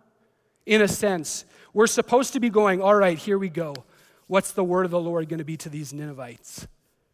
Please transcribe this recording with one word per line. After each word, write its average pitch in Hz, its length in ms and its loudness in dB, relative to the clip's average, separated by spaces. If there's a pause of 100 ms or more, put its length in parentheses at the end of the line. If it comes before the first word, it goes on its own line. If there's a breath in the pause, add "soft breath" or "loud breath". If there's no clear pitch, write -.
(640)
in 214 160 4
a 202 60 6
sense. 190 580 -4 (280 soft breath)
We're 214 120 4
supposed - 480 2
to 277 60 -2
be 233 100 0
going, 196 320 2
"All 196 140 6
right, 180 240 4
here 202 180 -2
we 196 120 -4
go. 156 260 -8 (500 soft breath)
What's 190 260 0
the 196 120 -2
word 180 220 2
of 170 60 -4
the 175 80 0
Lord 165 300 -4
gonna 160 140 -6
be 156 140 -8
to 160 120 -14
these 147 240 -12
Ninevites?" 135 720 -14 (480)